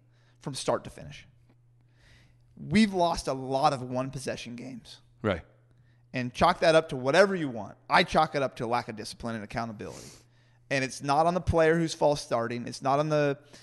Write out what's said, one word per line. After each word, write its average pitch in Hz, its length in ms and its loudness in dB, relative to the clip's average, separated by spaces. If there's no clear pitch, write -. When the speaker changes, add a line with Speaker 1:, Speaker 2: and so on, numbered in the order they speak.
Speaker 1:
from 139 140 -8
start - 300 -4
to - 60 -14
finish? - 360 -16
We've 196 360 2
lost 170 360 0
a 143 40 0
lot 135 400 0
of 123 100 -4
one-possession 123 720 -6
games. 127 420 -16
Speaker 2:
Right. 92 200 -2
Speaker 1:
And 123 220 -6
chalk 175 260 2
that 165 140 6
up 160 160 4
to 143 60 -6
whatever 160 380 6
you 165 140 -2
want. 113 280 -10
I 160 140 6
chalk 160 320 2
it 143 80 0
up 127 140 -2
to 127 100 -6
lack 117 220 -2
of 110 80 -10
discipline 113 400 -10
and 104 80 -10
accountability. 104 640 -10
And 135 140 0
it's 127 180 -8
not 143 240 2
on 175 80 2
the 180 60 -2
player 165 360 4
who's 165 180 0
false 147 260 2
starting. 117 460 -4
It's - 160 -12
not 135 160 2
on 151 100 0
the, 147 300 0